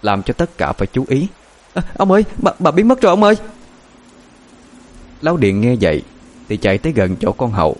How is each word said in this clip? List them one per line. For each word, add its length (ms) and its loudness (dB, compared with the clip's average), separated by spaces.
làm 220 -2
cho 100 -4
tất 240 -4
cả 160 -4
phải 200 -4
chú 140 -2
ý. 200 -2
À, 80 -6
ông 140 2
ơi, 140 4
bà, 220 0
bà 120 2
biến 160 2
mất 140 2
rồi 80 4
ông 140 4
ơi! 120 6
Lão 160 -2
Điền 240 2
nghe 200 2
vậy 220 0
thì 80 -4
chạy 200 0
tới 160 -4
gần 260 0
chỗ 120 -2
con 200 -4
hậu. 280 0